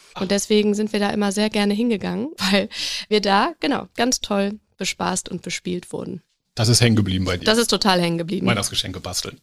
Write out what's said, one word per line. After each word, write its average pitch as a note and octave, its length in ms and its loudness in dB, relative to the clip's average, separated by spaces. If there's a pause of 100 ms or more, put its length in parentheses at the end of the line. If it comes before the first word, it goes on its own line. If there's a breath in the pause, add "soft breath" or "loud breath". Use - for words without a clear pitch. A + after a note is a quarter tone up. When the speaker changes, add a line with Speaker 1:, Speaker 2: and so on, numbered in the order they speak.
(120)
Speaker 1:
Ach. - 80 -14
Speaker 2:
Und F#3+ 120 -2
deswegen G#3 420 2
sind G#3 180 -2
wir G#3 80 0
da G3+ 80 0
immer G3+ 240 0
sehr G#3 160 0
gerne G#3 240 0
hingegangen, G#3 560 -2 (120)
<laughs> F#3+ 100 -2
weil G3+ 180 2 (400 loud breath)
wir G#3+ 140 2
da, G#3+ 360 2
genau, C#4+ 380 -2
ganz B3 240 0
toll G3+ 400 -2 (160)
bespaßt F3+ 540 -4
und F3+ 100 -6
bespielt - 540 -8
wurden. - 280 -10 (320)
Speaker 1:
Das A2+ 140 2
ist A#2+ 140 4
hängen A2+ 140 6
geblieben F#2 280 2
bei F2+ 140 -2
dir? - 80 -10
Speaker 2:
Das A3 100 4
ist A#3 120 2
total F#3+ 300 2
hängen E3+ 200 0
geblieben. E3+ 280 -4
Speaker 1:
Weihnachtsgeschenke G2 540 -2
basteln. - 420 -8